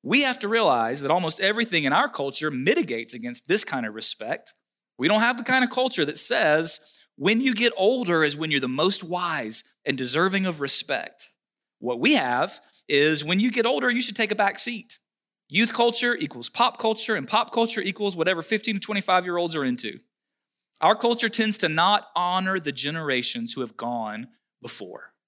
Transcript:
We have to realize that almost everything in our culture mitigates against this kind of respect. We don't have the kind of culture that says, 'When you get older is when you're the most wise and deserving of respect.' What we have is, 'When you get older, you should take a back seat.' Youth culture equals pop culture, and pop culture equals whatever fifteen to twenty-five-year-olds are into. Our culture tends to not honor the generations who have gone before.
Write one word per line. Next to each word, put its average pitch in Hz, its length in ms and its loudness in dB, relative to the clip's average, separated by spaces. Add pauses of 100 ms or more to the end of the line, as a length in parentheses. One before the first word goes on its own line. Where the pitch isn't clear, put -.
We 202 180 2
have 262 180 0
to 208 80 -6
realize 143 540 2
that 139 100 -2
almost 165 280 0
everything 202 460 0
in 135 80 2
our 233 160 2
culture 151 420 -4
mitigates 135 640 0
against 120 340 -8
this 202 160 2
kind 127 220 -4
of 107 100 -8
respect. 110 580 -2 (440)
We 127 100 0
don't 214 140 4
have 240 160 2
the 240 60 -10
kind 262 200 2
of 247 60 0
culture 254 360 0
that 139 120 -2
says, 160 840 2 (160)
'When 214 260 2
you 262 140 0
get 233 220 2
older 190 460 2
is 147 120 2
when 156 160 -4
you're 143 80 2
the 127 80 -2
most 156 360 0
wise 160 600 -4 (220)
and 135 120 -2
deserving 170 480 0
of 160 160 -4
respect.' - 680 -2 (500)
What 123 200 -4
we 156 140 4
have 131 480 0 (260)
is, 151 360 4
'When 180 160 0
you 233 100 2
get 226 160 0
older, 254 240 2
you 240 120 0
should 220 140 -2
take 214 160 0
a 208 40 0
back 196 240 0
seat.' - 400 -4 (480)
Youth 226 260 2
culture 233 420 2
equals 127 340 -6
pop 247 300 0
culture, 220 360 -2
and 165 120 -6
pop 226 260 0
culture 226 280 0
equals 196 340 -4
whatever 170 260 0
fifteen 214 340 -2
to 196 40 -4
twenty-five-year-olds 180 760 0
are 147 80 -2
into. 123 360 -4 (840)
Our 185 140 6
culture 233 340 0
tends 220 300 0
to 175 100 2
not 175 460 2
honor 185 440 0
the 151 120 -4
generations 135 840 -2
who 135 80 -4
have 120 160 -8
gone 117 520 -6 (320)
before. - 520 -12 (140)